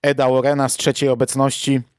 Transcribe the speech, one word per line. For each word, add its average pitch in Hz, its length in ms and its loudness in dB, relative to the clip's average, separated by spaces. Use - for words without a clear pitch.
Eda 139 280 2
Warrena 131 400 2
z - 80 -4
Trzeciej 139 320 0
Obecności 131 720 0